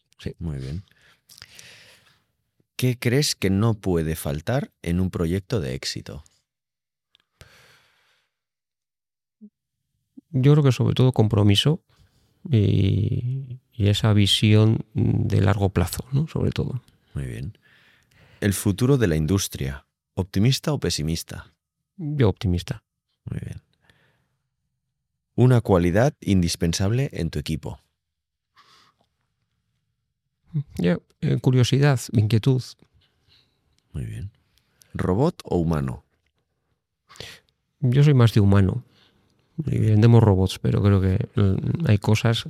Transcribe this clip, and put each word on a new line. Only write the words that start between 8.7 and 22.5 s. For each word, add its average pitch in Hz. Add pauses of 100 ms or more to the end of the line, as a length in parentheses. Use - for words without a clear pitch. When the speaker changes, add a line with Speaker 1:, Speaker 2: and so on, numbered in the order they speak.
Speaker 1:
Yo 135
creo 151
que 139
sobre 113
todo 127
compromiso 104 (680)
y, 101 (140)
y 98
esa 104
visión 107
de 107
largo 98
plazo, -
¿no? 139
Sobre 90
todo. 131 (320)
Speaker 2:
Muy 69
bien. 113 (840)
¿El 104
futuro 123
de 113
la 80
industria, 78 (280)
optimista 110
o 139
pesimista? 82 (440)
Speaker 1:
Yo 147
optimista. - (420)